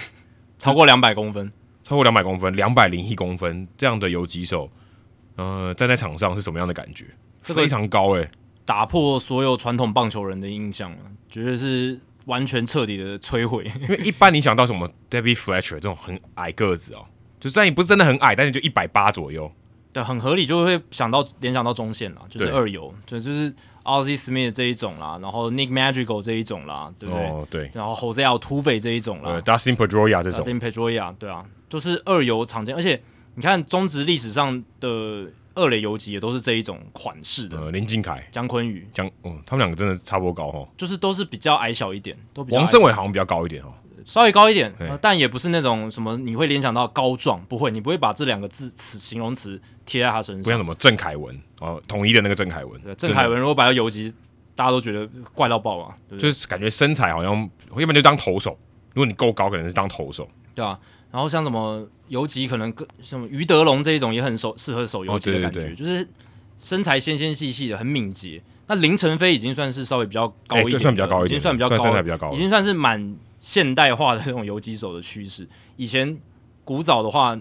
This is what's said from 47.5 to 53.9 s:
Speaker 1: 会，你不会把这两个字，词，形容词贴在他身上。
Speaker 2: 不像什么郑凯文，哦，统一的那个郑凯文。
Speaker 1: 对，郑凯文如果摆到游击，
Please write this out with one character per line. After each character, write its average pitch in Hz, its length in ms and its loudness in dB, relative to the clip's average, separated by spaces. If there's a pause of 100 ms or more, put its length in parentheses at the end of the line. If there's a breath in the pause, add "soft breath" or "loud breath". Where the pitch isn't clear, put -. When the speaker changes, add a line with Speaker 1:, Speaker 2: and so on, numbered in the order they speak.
Speaker 1:
会， 127 140 0
你 110 100 -6
不 117 80 -4
会 180 80 0
把 117 160 0
这 143 120 -6
两 113 140 -2
个 101 80 -8
字， 127 240 -10
词， - 260 -10
形 110 220 -8
容 117 160 -4
词 98 260 -12 (240 soft breath)
贴 123 160 -2
在 123 80 4
他 110 100 0
身 104 160 -8
上。 95 80 -10
Speaker 2:
不 104 60 0
像 117 80 2
什 107 60 -2
么 82 120 -6
郑 123 200 6
凯 85 200 -6
文， 69 240 -12 (200)
哦， 80 280 -8
统 104 200 0
一 110 40 6
的 113 100 8
那 101 80 2
个 101 40 2
郑 95 160 -2
凯 78 160 -10
文。 64 160 -18
Speaker 1:
对， 98 140 -16
郑 - 180 -2
凯 127 140 4
文 117 100 0
如 127 80 0
果 147 80 2
摆 131 120 4
到 123 60 6
游 120 160 2
击， 107 160 -6